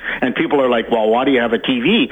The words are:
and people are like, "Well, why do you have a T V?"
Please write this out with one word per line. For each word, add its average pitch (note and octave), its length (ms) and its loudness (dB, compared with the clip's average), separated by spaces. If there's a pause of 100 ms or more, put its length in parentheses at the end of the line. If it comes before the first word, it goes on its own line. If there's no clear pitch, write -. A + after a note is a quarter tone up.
(220)
and B2+ 120 0
people D3 280 0
are B2 80 2
like, A#2 200 -2
"Well, A2 200 2
why B2 160 2
do C#3+ 60 2
you B2 100 2
have A#2 120 -2
a A2+ 60 0
T B2+ 220 -2
V?" E3+ 300 2